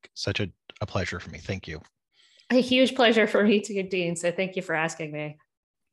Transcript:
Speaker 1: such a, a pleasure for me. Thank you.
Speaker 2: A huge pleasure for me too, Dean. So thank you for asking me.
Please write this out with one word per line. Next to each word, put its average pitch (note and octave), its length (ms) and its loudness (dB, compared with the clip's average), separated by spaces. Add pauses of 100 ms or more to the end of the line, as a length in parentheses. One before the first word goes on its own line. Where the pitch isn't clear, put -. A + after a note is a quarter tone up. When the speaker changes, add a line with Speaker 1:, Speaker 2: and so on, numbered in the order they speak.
(160)
Speaker 1:
such - 260 -4
a, F#2 100 -4 (300)
a G#2 40 -4
pleasure F#2 360 -6
for - 100 -14
me. C#2+ 80 -14
Thank - 260 -8
you. D#2 160 -12 (720)
Speaker 2:
A B3 100 6
huge B3+ 320 4
pleasure A3+ 320 6
for G#3 180 2
me G#3 180 4
too, G3 220 -6
Dean. F3 340 -2
So F3 160 -2
thank F#3 240 -4
you F3+ 40 -4
for E3 140 -4
asking D#3+ 380 -4
me. D3+ 240 -10 (560)